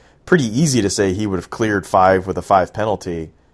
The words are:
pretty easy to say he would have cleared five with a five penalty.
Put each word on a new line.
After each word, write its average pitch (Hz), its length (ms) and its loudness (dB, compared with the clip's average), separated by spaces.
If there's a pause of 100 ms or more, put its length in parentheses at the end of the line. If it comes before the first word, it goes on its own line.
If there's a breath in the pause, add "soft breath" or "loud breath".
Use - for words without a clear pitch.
(260 soft breath)
pretty 165 180 2
easy 127 360 0
to 98 80 0
say 98 240 0
he 107 140 -4
would 98 100 -4
have 85 140 -10
cleared 104 360 -2
five 95 400 4
with 90 120 -6
a 87 40 -6
five 92 300 2
penalty. 90 580 -6 (240)